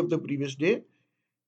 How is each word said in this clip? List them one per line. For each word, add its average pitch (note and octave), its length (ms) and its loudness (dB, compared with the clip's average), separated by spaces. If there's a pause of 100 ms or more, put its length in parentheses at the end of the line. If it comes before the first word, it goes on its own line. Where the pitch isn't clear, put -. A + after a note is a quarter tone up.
of - 40 0
the D#3+ 100 2
previous C#3 360 -4
day. E3 300 0 (640)